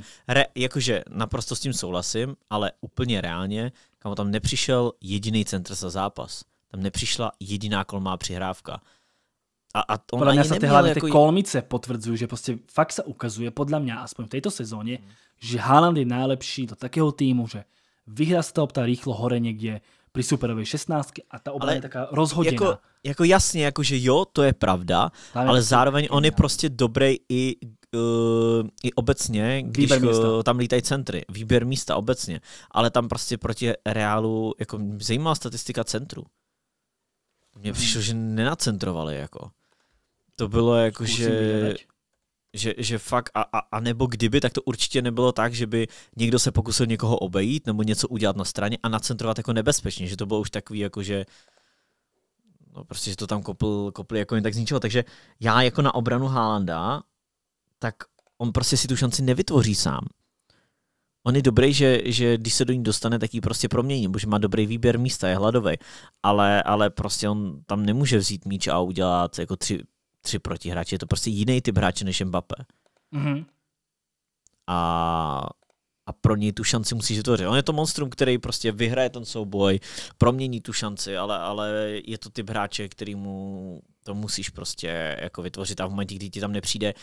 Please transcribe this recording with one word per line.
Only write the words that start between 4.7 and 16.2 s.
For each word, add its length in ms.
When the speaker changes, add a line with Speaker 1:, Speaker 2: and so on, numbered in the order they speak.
Speaker 1:
jediný 440
centr 300
za 160
zápas. 540
Tam 140
nepřišla 580
jediná 440
kolmá 320
přihrávka. 640
A, 60
a 140
on 60
Speaker 2:
Podľa 140
mňa 80
Speaker 1:
ani 80
Speaker 2:
sa 80
tie, 80
Speaker 1:
neměl 100
Speaker 2:
hlavne 160
tie 140
Speaker 1:
jako 80
Speaker 2:
kolmice 500
potvrdzujú, 540
že 100
proste 240
fakt 200
sa 120
ukazuje, 480
podľa 260
mňa, 220
aspoň 260
v 60
tejto 180
sezóne, 480
Speaker 1:
Mhm. 100
Speaker 2:
že 220
Haaland 400
je 80
najlepší 580